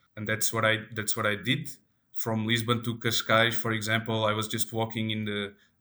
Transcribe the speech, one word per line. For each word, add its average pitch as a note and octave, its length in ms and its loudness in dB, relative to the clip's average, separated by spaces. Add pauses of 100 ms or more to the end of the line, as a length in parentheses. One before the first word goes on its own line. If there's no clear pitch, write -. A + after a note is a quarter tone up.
(160)
And G#2+ 120 -6
that's G#2+ 240 0
what A2+ 140 2
I, A2 140 4 (140)
that's G#2+ 220 -4
what A2 100 0
I G#2 100 2
did. A#2 340 -2 (480)
From A2 280 -2
Lisbon A2+ 380 2
to A#2+ 140 -4
Cascais, A2+ 560 2
for A2+ 180 -4
example, A2 540 0
I G#2+ 80 4
was G#2+ 140 -2
just - 260 -4
walking A2 380 -2
in G#2+ 140 -2
the, G#2 280 -4 (280)